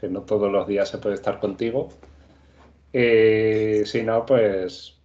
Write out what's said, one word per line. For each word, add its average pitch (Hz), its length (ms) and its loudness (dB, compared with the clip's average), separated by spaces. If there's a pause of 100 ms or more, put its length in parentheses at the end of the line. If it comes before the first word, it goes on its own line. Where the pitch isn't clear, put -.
que 101 80 -8
no 98 140 -8
todos 104 280 -2
los 98 160 0
días 98 220 -2
se 98 100 -10
puede 101 180 -4
estar - 220 -6
contigo. 117 500 -4 (1040)
Y 110 920 4
si 117 180 -4
no, 113 220 0
pues 98 800 0